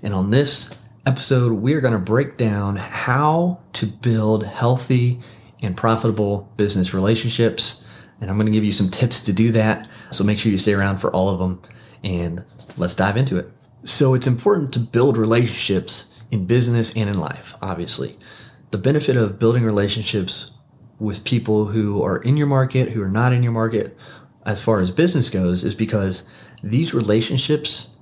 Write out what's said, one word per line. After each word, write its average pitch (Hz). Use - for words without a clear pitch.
And 101
on 95
this 135
episode, 127
we 117
are 156
gonna 120
break 113
down 101
how 156
to -
build 110
healthy 123
and 95
profitable 104
business 95
relationships. 113
And 95
I'm 98
gonna 107
give 107
you 104
some 95
tips -
to 104
do 110
that. 110
So -
make 104
sure 110
you 95
stay 101
around 98
for -
all 92
of 95
them 92
and 87
let's 90
dive 101
into 127
it. -
So 131
it's 127
important 135
to -
build 120
relationships 110
in 95
business 117
and 107
in 101
life, -
obviously. 85
The 107
benefit 139
of 101
building 117
relationships 104
with 104
people 107
who 104
are -
in 131
your 147
market, 131
who 110
are 95
not 117
in 123
your 120
market, 113
as 104
far 110
as 90
business 165
goes, 90
is 101
because 98
these 127
relationships 120